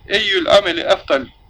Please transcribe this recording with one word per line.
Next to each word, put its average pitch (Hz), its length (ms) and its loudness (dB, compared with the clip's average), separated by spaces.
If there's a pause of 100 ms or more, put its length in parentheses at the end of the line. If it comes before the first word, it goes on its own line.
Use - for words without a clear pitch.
eyyül 196 420 -2
ameli 180 300 2
eftal? 143 460 -2 (240)